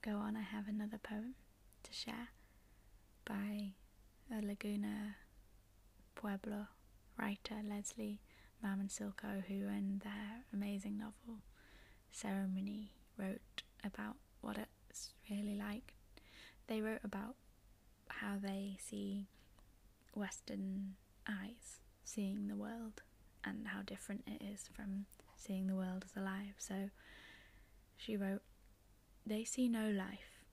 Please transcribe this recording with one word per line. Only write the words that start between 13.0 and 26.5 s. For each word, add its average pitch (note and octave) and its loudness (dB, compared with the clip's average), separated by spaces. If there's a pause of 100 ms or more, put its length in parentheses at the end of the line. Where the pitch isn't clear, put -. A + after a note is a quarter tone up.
wrote - -2 (220)
about G#3 -2 (240)
what G#3+ 0 (320)
it's - -8 (200)
really G#3 2
like. G#3 -2 (760)
They A3 4
wrote A3 2
about G3+ -2 (760)
how G3+ 0
they G3 0
see G3+ 0 (840)
Western G3 0 (300)
eyes G#3 -4 (240)
seeing G3+ 2
the G3+ 2
world A3 -2 (440)
and G#3+ 0
how G3 0
different G3 -4
it G#3 -4
is G3+ -6
from G3+ 0 (300)
seeing F#3+ 2
the F#3+ 6
world F#3 2
as - -12
alive. G3 -2